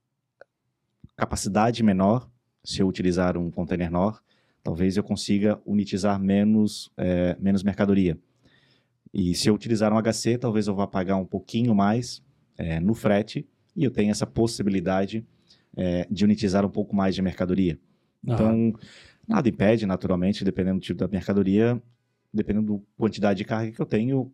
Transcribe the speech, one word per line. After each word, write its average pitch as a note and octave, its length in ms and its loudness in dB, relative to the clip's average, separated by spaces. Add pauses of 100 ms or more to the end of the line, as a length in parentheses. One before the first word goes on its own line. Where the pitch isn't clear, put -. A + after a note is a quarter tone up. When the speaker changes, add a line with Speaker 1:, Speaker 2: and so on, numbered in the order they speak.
(1160)
Speaker 1:
capacidade A2 680 0
menor, G2+ 460 4 (340)
se - 200 -6
eu F#2+ 60 2
utilizar F2+ 480 0
um F2 140 -4
container F2 400 -4
NOR, F#2+ 320 -2 (400)
talvez F2+ 340 -2
eu G2+ 60 0
consiga G2+ 640 0
unitizar G2+ 560 -2
menos, G#2 760 2
é, F2+ 440 0
menos G2 220 0
mercadoria. G2 560 2 (920)
E F2+ 220 -2
se - 140 -2
eu G#2+ 60 6
utilizar G#2+ 380 0
um A2 60 2
H A2 140 0
C, A#2 260 -2
talvez G#2+ 280 0
eu G#2 80 -2
vá G2 120 -2
pagar F#2+ 300 -2
um F#2 80 -2
pouquinho A2+ 500 -2
mais, G#2+ 480 0 (340)
é, E2 220 -4
no G2 160 0
frete, G#2+ 520 -2 (280)
e E3+ 100 -4
eu B2 60 0
tenho G#2 200 0
essa - 160 -2
possibilidade, G2 1000 -2 (520)
é, F2+ 340 -2
de G2 140 -2
unitizar G2+ 400 2
um F#2+ 60 -2
pouco G#2 240 -6
mais F#2+ 200 0
de F#2+ 80 -4
mercadoria. F2+ 560 -2 (480)
Speaker 2:
Aham. B2 80 -2 (340)
Speaker 1:
Então, A2 120 -4 (460)
nada - 220 0
impede, G#2+ 380 2
naturalmente, F#2 580 0
dependendo F#2 340 0
do F2 40 -10
tipo F2 160 -6
da F#2 100 -2
mercadoria, G2+ 720 2 (520)
dependendo G#2 440 -2
da G2 40 -8 (160)
quantidade G2+ 420 0
de G2 60 -4
carga A2 280 -4
que D3 80 -8
eu - 60 -4
tenho, B2+ 480 -2